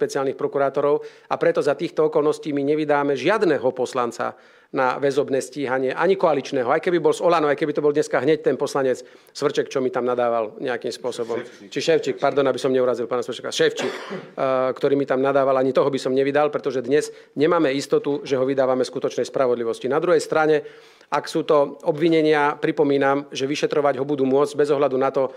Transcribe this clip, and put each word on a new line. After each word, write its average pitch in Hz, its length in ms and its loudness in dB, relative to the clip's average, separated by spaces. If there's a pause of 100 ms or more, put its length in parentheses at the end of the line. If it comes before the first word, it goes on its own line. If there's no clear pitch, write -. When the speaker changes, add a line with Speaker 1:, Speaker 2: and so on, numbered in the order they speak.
Speaker 1:
špeciálnych 135 400 -2
prokurátorov. 143 640 0 (240)
A - 80 0
preto 165 240 4
za 139 160 0
týchto 160 320 0
okolností 151 480 0
my 139 80 -2
nevydáme 143 560 0
žiadneho 156 560 2
poslanca 120 560 -4 (420)
na 131 240 0
väzobné 139 400 0
stíhanie, 131 560 -4
ani 185 240 0
koaličného, 139 480 0
aj 156 160 2
keby 175 160 0
bol 151 160 2
z - 80 -4
Olano, 170 240 4
aj 143 80 2
keby 147 160 -2
to 147 80 -4
bol 147 160 2
dneska 151 240 0
hneď 151 240 0
ten 135 160 0
poslanec 135 480 -2 (240)
Svrček, 143 400 -4
čo - 80 -4
mi 127 160 -2
tam 127 80 -2
nadával 120 560 -2
nejakým 123 320 -6
spôsobom. 117 560 -6
Speaker 2:
Ševčík. - 240 -20
Speaker 1:
Či - 80 -6
Ševčík, 147 400 0
pardon, 139 240 2
aby 131 160 2
som 131 160 0
neurazil 123 320 0
pána 123 160 -2
Svrčeka. 123 320 -8
Ševčík, 156 320 0
eh, 131 880 -4
ktorý 139 240 2
mi 139 80 0
tam 131 160 0
nadával, 135 400 2
ani 135 80 2
toho 135 160 4
by 135 160 -2
som 135 80 -2
nevydal, 139 400 2
pretože 135 320 -4
dnes 147 320 0 (240)
nemáme 160 320 4
istotu, 143 560 -2
že 131 80 0
ho 131 80 0
vydávame 131 400 2
skutočnej 127 400 -4
spravodlivosti. 120 640 -2
Na 143 160 0
druhej 170 160 4
strane, 156 480 2 (400)
ak 147 240 -4
sú 156 160 -2
to 143 400 2
obvinenia, 156 720 2
pripomínam, 143 720 0
že 131 160 -4
vyšetrovať 143 560 0
ho - 60 -2
budú 135 180 0
môcť 143 320 2
bez 147 160 2
ohľadu 139 240 2
na 135 160 0
to, 131 220 0